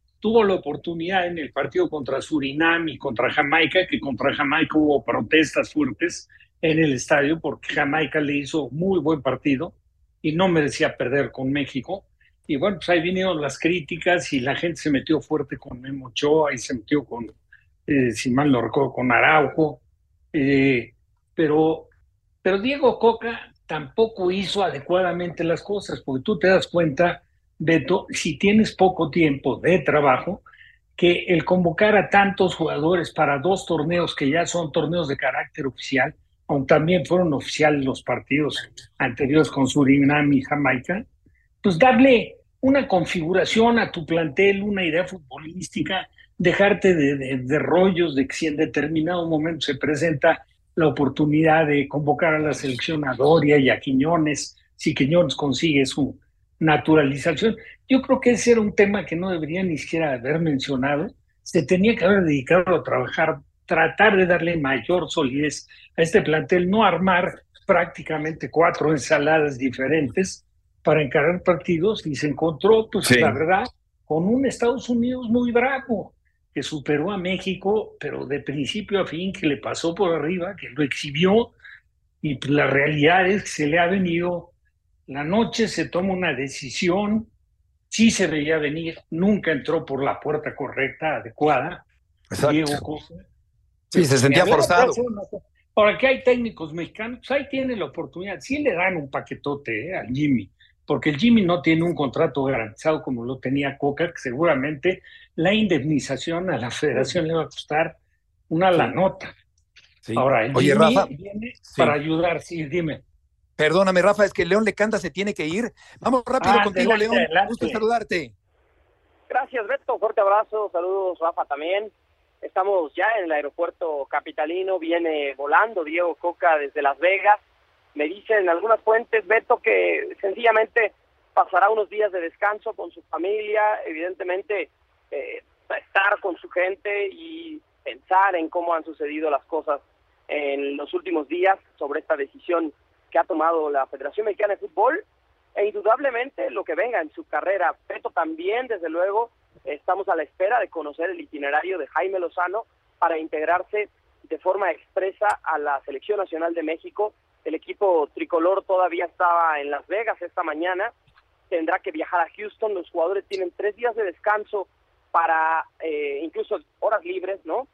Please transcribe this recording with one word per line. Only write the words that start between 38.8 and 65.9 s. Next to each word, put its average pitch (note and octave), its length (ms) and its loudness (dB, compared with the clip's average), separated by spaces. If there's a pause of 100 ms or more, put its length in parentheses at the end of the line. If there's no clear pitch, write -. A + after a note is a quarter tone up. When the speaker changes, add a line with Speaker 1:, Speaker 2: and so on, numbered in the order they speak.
Speaker 1:
anteriores C#3 540 0
con C3+ 160 0
Surinam C#3+ 680 4
y C3 80 4
Jamaica, C#3+ 640 -2 (560)
pues F#3 160 2
darle A#3 600 6 (240)
una C4+ 280 2
configuración F#3 880 2
a G3 100 0
tu E3 160 -8
plantel, F3+ 580 2
una G3+ 200 -4
idea E3+ 240 0
futbolística, F3 1000 -8 (280)
dejarte G3 560 4
de, C#3+ 220 2
de, C3 220 -4
de C3 220 0
rollos E3+ 560 2
de C3+ 120 0
que - 80 -10
si E3 120 -4
en D3 100 -4
determinado D#3+ 720 -2
momento D#3 320 -2
se C#3+ 140 -4
presenta D3+ 680 0 (320)
la D#3+ 120 4
oportunidad D3+ 800 2
de C#3+ 200 0
convocar D3+ 460 0
a D#3 60 0
la D3+ 140 0
selección C#3+ 540 -4
a B2+ 60 -4
Doria D3 440 6
y C3 120 4
a A2 100 2
Quiñones, D3+ 800 0 (180)
si - 180 -2
Quiñones D3 420 2
consigue C#3+ 500 2
su - 340 -4 (400)
naturalización. D#3 960 2 (320)
Yo C4 140 4
creo C4 180 2
que A#3+ 120 4
ese A#3+ 200 2
era A3+ 100 6
un G#3 140 -2
tema G3+ 300 2
que E3 100 -6
no F#3 140 -4
debería E3 340 -4
ni E3+ 140 -2
siquiera D#3+ 360 -2
haber C3 260 -4
mencionado. C#3+ 680 -2 (360)
Se E3 200 0
tenía F#3+ 320 4
que F3 80 -4
haber G3 200 6
dedicado E3 520 2
a - 80 0
trabajar, C3+ 560 -2 (260)
tratar F#3 520 4
de F#3 80 6
darle E3+ 320 0
mayor C#3+ 520 -2
solidez C#3+ 560 -2 (300)